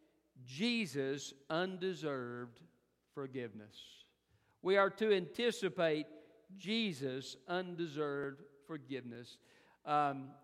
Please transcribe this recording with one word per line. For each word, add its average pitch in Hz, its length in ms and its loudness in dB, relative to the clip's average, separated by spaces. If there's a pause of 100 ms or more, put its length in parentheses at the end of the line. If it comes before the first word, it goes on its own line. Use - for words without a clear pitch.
(460)
Jesus' 143 880 -2 (160)
undeserved 151 1120 -2 (540)
forgiveness. 120 600 -8 (840)
We 190 160 6
are 196 140 8
to 214 240 4
anticipate 175 880 2 (520)
Jesus' 160 800 -2 (100)
undeserved 151 960 -4 (240)
forgiveness. 123 680 -10 (480)
Um, 143 440 2 (140)